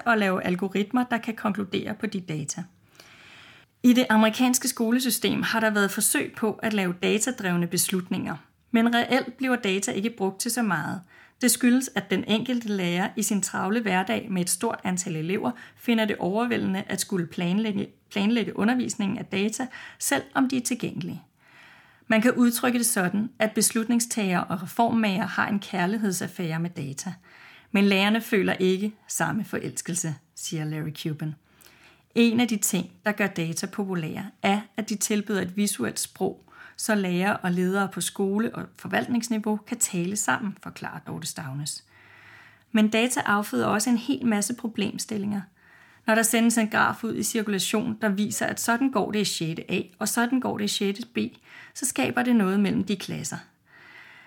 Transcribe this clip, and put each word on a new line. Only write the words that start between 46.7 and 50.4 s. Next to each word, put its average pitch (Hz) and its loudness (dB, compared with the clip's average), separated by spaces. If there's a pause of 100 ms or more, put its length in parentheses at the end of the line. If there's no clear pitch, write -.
ud 226 -2
i - -2
cirkulation, 214 0
der 220 2
viser, 208 -2
at - -2
sådan 247 2
går 202 0
det 214 0
i 196 2
sjette - -4
A, 180 0 (180)
og 214 -2
sådan 240 2
går 208 -2